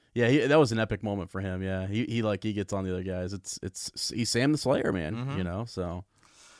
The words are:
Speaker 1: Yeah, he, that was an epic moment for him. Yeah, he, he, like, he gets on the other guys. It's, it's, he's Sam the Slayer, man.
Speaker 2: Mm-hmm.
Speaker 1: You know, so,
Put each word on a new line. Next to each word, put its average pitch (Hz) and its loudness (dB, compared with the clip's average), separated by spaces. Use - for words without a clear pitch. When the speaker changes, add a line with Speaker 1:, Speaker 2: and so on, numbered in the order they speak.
Speaker 1:
Yeah, 117 4
he, 147 6
that 143 6
was 135 6
an 113 2
epic 110 0
moment 101 -2
for 95 -4
him. 92 -2
Yeah, 95 -2
he, 104 -2
he, 117 0
like, 104 0
he 110 0
gets 101 -2
on 95 -2
the 92 -2
other 92 -2
guys. 92 -4
It's, - -10
it's, - -8
he's - -2
Sam 131 4
the 151 2
Slayer, - 0
man. 85 -2
Speaker 2:
Mm-hmm. 131 -4
Speaker 1:
You 92 -2
know, 92 -4
so, 90 -6